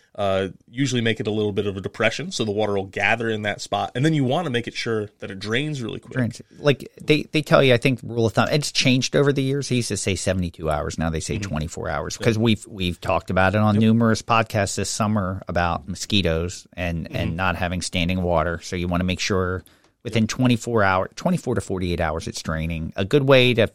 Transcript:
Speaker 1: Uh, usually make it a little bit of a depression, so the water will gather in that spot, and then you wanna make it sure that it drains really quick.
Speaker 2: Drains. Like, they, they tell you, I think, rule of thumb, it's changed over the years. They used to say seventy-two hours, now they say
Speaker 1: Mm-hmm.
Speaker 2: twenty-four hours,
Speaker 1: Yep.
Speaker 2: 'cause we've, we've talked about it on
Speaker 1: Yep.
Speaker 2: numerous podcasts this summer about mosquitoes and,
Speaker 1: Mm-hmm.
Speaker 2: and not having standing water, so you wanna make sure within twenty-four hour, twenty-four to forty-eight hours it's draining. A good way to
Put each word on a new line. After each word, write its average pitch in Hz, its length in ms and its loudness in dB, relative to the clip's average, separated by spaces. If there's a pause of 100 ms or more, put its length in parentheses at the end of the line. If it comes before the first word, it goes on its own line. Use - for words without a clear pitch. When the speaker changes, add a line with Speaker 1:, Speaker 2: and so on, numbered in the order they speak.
(140)
Speaker 1:
Uh, 98 340 0 (220)
usually 123 300 0
make 113 180 2
it 107 80 -4
a 110 40 -2
little 104 200 0
bit 101 160 -2
of 98 120 -4
a - 20 -8
depression, 104 500 -2
so 110 140 -4
the 107 80 -4
water 104 220 0
will 98 100 0
gather 104 460 0
in 107 120 -2
that 104 200 -4
spot, 101 320 -4
and 127 100 0
then 160 100 4
you 143 80 2
wanna 143 280 -2
make 120 180 -2
it 117 60 -12
sure 107 340 -2 (120)
that 110 100 -12
it 98 100 -10
drains 131 420 -2
really 101 160 -6
quick. - 140 -18
Speaker 2:
Drains. 120 280 -2 (180)
Like, - 300 0 (140)
they, 151 200 2 (100)
they 156 100 2
tell 151 220 4
you, 127 100 6
I 113 40 4
think, 135 240 2
rule 113 240 0
of 104 80 0
thumb, 120 180 2
it's 135 180 0
changed 131 460 2
over 143 160 4
the 139 100 0
years. 135 280 -2
They 127 60 2
used 120 120 0
to 107 80 -2
say 101 180 0
seventy-two 87 560 -2
hours, 76 280 -2
now 80 120 0
they 80 100 -2
say - 180 -4
Speaker 1:
Mm-hmm. 98 120 -6
Speaker 2:
twenty-four 78 380 -6
hours, 80 320 -6
Speaker 1:
Yep. - 40 -6
Speaker 2:
'cause 110 140 2
we've, 113 300 2
we've 90 320 -4
talked 87 300 -2
about 95 260 4
it - 20 4
on 107 180 4
Speaker 1:
Yep. 110 40 4
Speaker 2:
numerous 113 420 4
podcasts 113 540 0
this 101 140 -4
summer 101 580 -2
about 87 400 -2
mosquitoes 87 840 -2
and, 85 320 -4
Speaker 1:
Mm-hmm. - 100 -8
Speaker 2:
and 82 200 -4
not 90 200 0
having 90 260 -4
standing 90 400 -2
water, 85 400 0
so - 140 -8
you 87 100 -2
wanna 87 180 -2
make 90 160 -2
sure 92 440 -2 (400)
within 110 240 0
twenty-four 120 560 2
hour, 95 320 2
twenty-four 160 400 0
to 95 40 -2
forty-eight 90 400 -2
hours 82 280 -2
it's - 140 -8
draining. 80 520 -4
A 101 120 -2
good 143 200 2
way 127 280 8
to 110 200 4